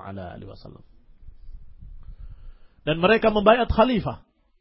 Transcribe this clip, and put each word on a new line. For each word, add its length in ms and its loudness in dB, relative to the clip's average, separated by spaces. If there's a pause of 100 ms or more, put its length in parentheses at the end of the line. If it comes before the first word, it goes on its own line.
ala 200 -10 (120)
alihi 140 -16
wasallam, 340 -20 (2000)
dan 160 0
mereka 320 4
membaiat 400 4
khalifah 560 2 (320)